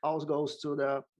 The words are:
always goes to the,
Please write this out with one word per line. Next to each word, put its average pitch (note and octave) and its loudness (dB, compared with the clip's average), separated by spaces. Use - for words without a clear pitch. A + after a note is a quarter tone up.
always D#3 0
goes D3 0
to C#3+ -2
the, C#3 2